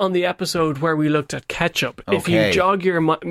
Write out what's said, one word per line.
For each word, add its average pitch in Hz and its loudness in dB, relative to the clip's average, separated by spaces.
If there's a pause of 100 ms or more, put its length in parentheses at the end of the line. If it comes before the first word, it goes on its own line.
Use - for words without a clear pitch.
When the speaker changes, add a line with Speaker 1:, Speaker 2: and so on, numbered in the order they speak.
Speaker 1:
on 190 0
the 180 0
episode 160 -2
where 160 0
we 151 0
looked 151 -2
at 131 -10
ketchup, - -4
if 170 0
you 170 4
Speaker 2:
Okay. 104 4
Speaker 1:
jog 185 2
your 175 2
mu-, 160 2 (140)